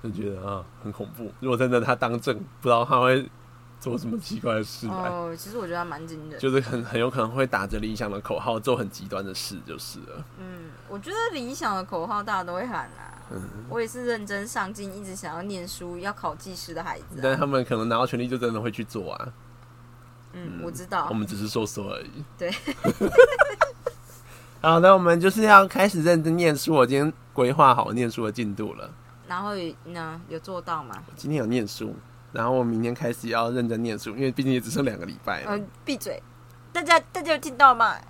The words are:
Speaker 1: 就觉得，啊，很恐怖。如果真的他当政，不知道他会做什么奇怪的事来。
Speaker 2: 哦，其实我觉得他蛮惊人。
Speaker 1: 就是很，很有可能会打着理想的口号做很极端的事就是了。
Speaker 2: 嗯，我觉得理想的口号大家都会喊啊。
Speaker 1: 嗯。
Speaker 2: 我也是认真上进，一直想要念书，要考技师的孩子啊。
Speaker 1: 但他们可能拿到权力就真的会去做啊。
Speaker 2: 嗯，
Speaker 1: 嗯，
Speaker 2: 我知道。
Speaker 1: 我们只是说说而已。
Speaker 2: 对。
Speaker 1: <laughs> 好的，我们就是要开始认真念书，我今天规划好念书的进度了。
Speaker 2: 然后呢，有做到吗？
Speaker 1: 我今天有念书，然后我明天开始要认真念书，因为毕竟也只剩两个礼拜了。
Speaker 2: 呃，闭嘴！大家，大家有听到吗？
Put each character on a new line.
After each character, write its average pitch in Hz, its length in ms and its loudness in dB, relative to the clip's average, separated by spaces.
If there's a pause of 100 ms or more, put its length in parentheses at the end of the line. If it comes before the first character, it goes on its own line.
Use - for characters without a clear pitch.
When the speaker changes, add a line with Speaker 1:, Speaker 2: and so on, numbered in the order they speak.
Speaker 1:
就 113 60 -6
觉 101 220 -6
得， 95 160 -8
啊， 95 160 -6 (200)
很 107 80 -8
恐 104 240 -10
怖。 113 240 -12
如 127 80 -4
果 123 80 2
真 127 120 2
的 120 120 4
他 120 160 0
当 120 240 -2
政， 120 160 -2 (240)
不 127 80 0
知 - 0 -
道 117 160 6
他 127 160 4
会 131 280 4 (520)
做 120 180 -4
什 117 100 -6
么 113 120 -4
奇 - 180 -8
怪 113 160 0
的 110 80 0
事 - 240 -8
来。 107 80 -4
Speaker 2:
哦， 175 420 -6
其 202 140 -14
实 233 80 -8
我 190 80 -6
觉 170 60 -6
得 175 60 -4
他 175 60 -4
蛮 160 220 -10
惊 156 240 -14
人。 143 80 -14
Speaker 1:
就 131 100 -2
是 135 120 4
很， 120 240 -4
很 117 160 -2
有 127 100 0
可 127 80 -4
能 113 100 0
会 131 160 0
打 101 220 -2
着 104 140 -6
理 110 160 -6
想 107 120 -6
的 101 120 -6
口 - 180 -4
号 113 220 -2
做 123 160 2
很 101 120 -6
极 95 180 -14
端 98 180 -8
的 95 100 -10
事 95 320 -10
就 76 120 -12
是 - 220 -14
了。 - 240 -16 (140)
Speaker 2:
嗯， 180 320 -16 (180)
我 196 80 -12
觉 202 140 -12
得 415 60 -6 (160)
理 254 200 -8
想 285 220 -4
的 185 80 -4
口 175 240 -6
号 208 160 -4
大 208 120 -4
家 185 100 -2
都 175 100 -8
会 196 100 -4
喊 190 180 -6 (140)
啊。 - 220 -18 (140)
Speaker 1:
嗯。 95 80 -10 (300)
Speaker 2:
我 233 100 -4
也 226 80 -4
是 240 160 -10
认 226 220 -4
真 202 200 -6
上 202 260 -6
进， 196 220 -12
一 202 100 -14
直 190 120 -12
想 165 180 -10
要 170 80 -8
念 190 240 -8
书， 175 320 -12
要 196 140 -6
考 165 220 -8
技 185 200 -14
师 170 200 -14
的 165 100 -8
孩 120 140 -8
子 101 200 -14
啊。 - 40 -10
Speaker 1:
但 131 140 4
他 156 100 0
们 135 180 2
可 123 120 -2
能 110 120 -2
拿 117 80 2
到 123 100 2
权 123 120 -4
力 120 100 -2
就 127 80 -2
真 117 160 -2
的 110 80 -4
会 117 100 -4
去 110 140 -8
做 98 300 -8
啊。 - 140 -10 (1040)
Speaker 2:
嗯， 170 240 -12
Speaker 1:
嗯， - 40 -10
Speaker 2:
我 170 80 -8
知 180 160 -12
道。 180 220 -2
Speaker 1:
我 113 60 -2
们 107 120 0
只 104 100 -8
是 104 120 -4
说 110 160 0
说 101 280 -6
而 60 100 -8
已。 - 220 -12 (120)
Speaker 2:
对。 175 160 -4 (1120)
Speaker 1:
<laughs> - 1000 -8
好 165 180 6
的， 185 140 12
我 190 60 10
们 170 200 6
就 185 120 6
是 220 120 0
要 196 240 10
开 196 220 4
始 180 140 0
认 165 200 6
真 160 140 2
念 165 200 4
书， 156 180 0
我 127 120 8
今 135 100 2
天 151 160 4 (200)
规 123 180 4
划 139 240 8
好 - 180 0
念 120 180 0
书 113 160 -4
的 107 40 0
进 107 240 -4
度 98 200 -6
了。 50 140 -12 (380)
Speaker 2:
然 180 160 -6
后 202 120 -6 (320)
呢， 165 420 -10
有 160 100 -10
做 180 220 -10
到 160 240 -6
吗？ 110 100 -14 (120)
Speaker 1:
我 - 100 -20
今 139 140 -8
天 151 80 0
有 117 80 -2
念 117 200 0
书， 107 300 -10 (360)
然 113 120 -4
后 127 80 2
我 127 100 4
明 117 200 0
天 120 100 0
开 120 180 -4
始 117 180 -8
要 117 220 0
认 123 160 0
真 113 160 -2
念 110 160 -4
书， 113 120 -8
因 113 100 -8
为 135 100 2
毕 135 120 -4
竟 131 100 2
也 127 80 2
只 113 100 -10
剩 143 140 -2
两 110 140 -2
个 87 80 -10
礼 - 180 -12
拜 90 180 -4
了。 208 100 -6
Speaker 2:
呃， 208 80 -4 (260)
闭 294 100 -4
嘴！ - 260 -10 (480)
大 349 120 -4
家， 320 180 6 (100)
大 - 120 -6
家 320 100 0
有 294 60 2
听 269 180 -8
到 262 180 10
吗？ 220 220 2 (140)